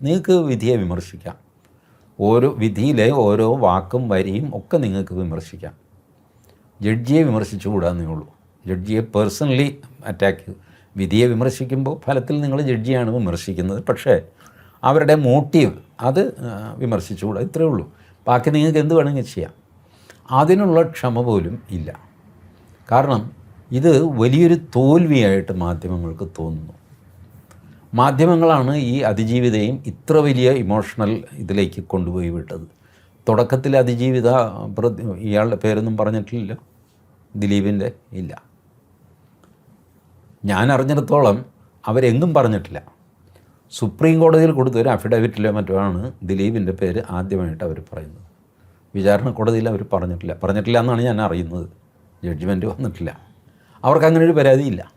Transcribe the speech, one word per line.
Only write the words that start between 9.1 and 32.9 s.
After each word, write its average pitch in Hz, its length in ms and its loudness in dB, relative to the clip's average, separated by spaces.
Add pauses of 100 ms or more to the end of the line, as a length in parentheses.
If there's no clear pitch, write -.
അറ്റാക്ക്, 98 480 -2 (420)
വിധിയെ 98 300 2
വിമർശിക്കുമ്പോൾ 131 760 -4
ഫലത്തിൽ 143 360 -2
നിങ്ങൾ 139 200 -2
ജഡ്ജിയാണ് 123 500 -2
വിമർശിക്കുന്നത്, 95 720 -4
പക്ഷേ 127 400 0 (640)
അവരുടെ 147 300 4
മോട്ടീവ് 139 580 2 (280)
അത്, 135 400 -2
ആ, 107 380 -12
വിമർശിച്ചുകൂടാ, 104 600 -4
ഇത്രയേ 160 280 -2
ഉള്ളൂ. 110 260 -4 (340)
ബാക്കി 123 220 2
നിങ്ങൾക്ക് 151 280 2
എന്ത് 151 160 2
വേണമെങ്കിലും 143 400 0
ചെയ്യാം. 82 180 -8 (800)
അതിനുള്ള 165 520 4
ക്ഷമ 131 380 -2
പോലും 104 500 -2
ഇല്ല. 80 280 -8 (920)
കാരണം 120 420 0 (400)
ഇത് 139 300 4 (160)
വലിയൊരു 147 360 4 (220)
തോൽവിയായിട്ട് 131 760 4
മാധ്യമങ്ങൾക്ക് 87 760 -6 (100)
തോന്നുന്നു. 80 340 -10 (1200)
മാധ്യമങ്ങളാണ് 143 840 4
ഈ 127 220 -2
അതിജീവിതയും 113 880 0
ഇത്ര 135 300 -2
വലിയ 131 340 4
ഇമോഷണൽ 107 840 -2
ഇതിലേക്ക് 95 520 -4
കൊണ്ടുപോയി 90 440 -4
വിട്ടത്. 82 380 -10 (600)